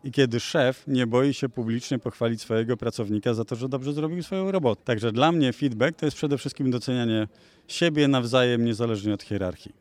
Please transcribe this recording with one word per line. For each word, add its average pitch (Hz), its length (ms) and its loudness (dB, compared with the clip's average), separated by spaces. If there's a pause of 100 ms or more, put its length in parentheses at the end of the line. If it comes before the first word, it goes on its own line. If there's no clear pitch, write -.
i 139 60 -6
kiedy 120 300 2
szef 131 460 0
nie 127 200 2
boi 127 280 2
się 135 140 -4
publicznie 120 500 -4
pochwalić 117 420 -2
swojego 113 360 0
pracownika 107 580 -2
za 113 100 -2
to, 117 120 -6
że 120 120 -6
dobrze 135 240 -4
zrobił 156 300 -4
swoją 190 280 -4
robotę. 147 340 0
Także 113 280 0
dla 135 200 4
mnie 143 200 2
feedback 131 460 0
to 160 80 -2
jest 143 100 -2
przede 143 220 -2
wszystkim 135 320 -4
docenianie 117 580 -2 (400)
siebie 151 400 2
nawzajem, 123 560 4
niezależnie 110 500 0
od 101 80 -6
hierarchii. 95 580 -6